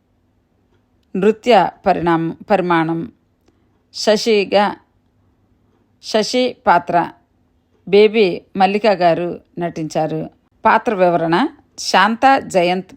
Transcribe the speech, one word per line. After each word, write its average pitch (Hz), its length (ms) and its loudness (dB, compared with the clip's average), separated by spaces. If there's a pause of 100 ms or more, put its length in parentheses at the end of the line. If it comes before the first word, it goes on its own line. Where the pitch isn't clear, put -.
(1160)
నృత్య 202 540 2 (160)
పరిణామం, 165 500 -2 (140)
పరిమాణం. 165 600 -2 (840)
శశిగా, 208 800 0 (1300)
శశి 240 540 -2 (100)
పాత్ర 208 440 0 (800)
బేబీ 202 540 2 (140)
మల్లిక 196 300 0
గారు 175 540 0 (180)
నటించారు. 160 720 -6 (340)
పాత్ర 226 300 0
వివరణ. 175 540 0 (300)
శాంత 226 600 2
జయంత్ 180 580 -2